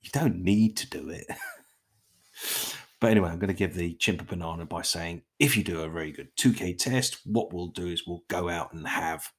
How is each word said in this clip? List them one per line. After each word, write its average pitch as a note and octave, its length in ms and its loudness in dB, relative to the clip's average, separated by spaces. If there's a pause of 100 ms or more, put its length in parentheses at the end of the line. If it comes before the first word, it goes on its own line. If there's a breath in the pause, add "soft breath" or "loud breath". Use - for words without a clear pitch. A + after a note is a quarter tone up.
You - 100 -18
don't A2+ 300 2
need G#2+ 360 6
to - 120 -6
do - 200 -8
it." - 200 -10
<laughs> - 60 -6 (1600 loud breath)
But A#2 100 6
anyway, G2 200 8
I'm E2+ 80 -4
gonna G2 140 0
give F#2 220 0
the E2+ 220 -2
chimp E2 260 0
a - 20 -12
banana E2+ 400 -6
by D#2+ 180 -6
saying, E2+ 400 -4 (160)
"If C3 200 6
you F#2 60 0
do E2+ 180 -2
a D#2+ 80 -4
very D#2+ 200 -4
good C#2+ 260 -14
two A#2+ 180 6
K F2+ 200 -2
test, B2+ 520 0
what - 260 0
we'll F2 160 -6
do F2 200 -6
is F2 180 -6
we'll F2 220 -8
go F2+ 200 -2
out E2+ 240 -4
and D#2 160 -10
have E2 500 -4